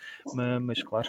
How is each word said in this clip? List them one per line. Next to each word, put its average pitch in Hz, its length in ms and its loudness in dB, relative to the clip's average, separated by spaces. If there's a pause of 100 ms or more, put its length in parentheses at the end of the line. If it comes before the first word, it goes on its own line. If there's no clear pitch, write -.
(340)
ma-, 123 240 4
mas 123 240 0
claro, 113 260 0